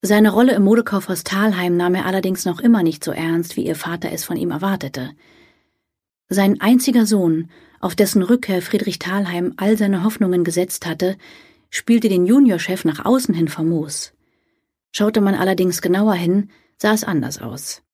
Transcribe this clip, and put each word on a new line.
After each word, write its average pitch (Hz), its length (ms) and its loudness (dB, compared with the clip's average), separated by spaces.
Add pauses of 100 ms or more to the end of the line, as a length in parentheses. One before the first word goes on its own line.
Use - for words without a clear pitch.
Seine 208 300 4
Rolle 240 220 4
im 202 100 2
Modekaufhaus 196 600 0
Thalheim 185 520 0
nahm 180 180 0
er 190 100 -4
allerdings 190 400 -4
noch 175 160 -4
immer 233 220 4
nicht 160 200 -2
so - 80 -6
ernst, 165 460 -4
wie 170 100 -4
ihr 165 80 -4
Vater 170 380 -8
es 165 120 -8
von 175 120 -6
ihm 170 140 -4
erwartete. 143 640 -6 (1160)
Sein 196 320 0
einziger 240 460 2
Sohn, 170 440 0 (300)
auf 175 140 -6
dessen 202 280 2
Rückkehr 190 400 0
Friedrich 190 360 -4
Thalheim 180 580 -4
all 214 200 2
seine 196 280 0
Hoffnungen 180 400 2
gesetzt 175 420 -2
hatte, 180 300 -4 (540)
spielte 233 380 2
den 180 180 2
Juniorchef 196 580 4
nach 156 200 -2
außen 254 300 2
hin 165 140 0
famos. 156 640 -4 (800)
Schaute 214 280 0
man 196 140 2
allerdings 185 480 0
genauer 190 320 2
hin, 180 360 0 (280)
sah 214 140 2
es 214 100 0
anders 147 380 -4
aus. - 420 -12 (120)